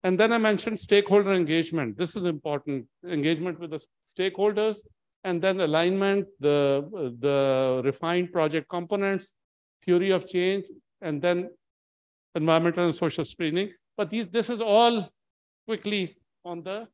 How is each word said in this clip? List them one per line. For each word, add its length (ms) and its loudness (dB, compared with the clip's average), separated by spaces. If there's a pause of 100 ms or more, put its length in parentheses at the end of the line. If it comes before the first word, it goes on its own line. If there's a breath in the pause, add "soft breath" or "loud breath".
And 160 0
then 100 6
I 60 2
mentioned 420 0
stakeholder 540 4
engagement. 640 0
This 180 -6
is 120 -4
important, 580 -4 (240)
engagement 500 -2
with 120 -12
the 120 -10 (240)
stakeholders, 720 -2 (480)
and 160 -2
then 200 0
alignment, 680 2 (140)
the, 460 2 (340)
the 680 2
refined 460 -2
project 360 0
components, 640 -4 (500)
theory 280 2
of 180 2
change, 380 0 (340)
and 220 -6
then 260 0 (840)
environmental 500 2
and 100 0
social 300 -2
screening. 480 -4 (240)
But 140 -2
these, 180 -6
this 220 -2
is 100 -4
all 480 4 (580)
quickly 520 -4 (260)
on 200 -10
the 300 -10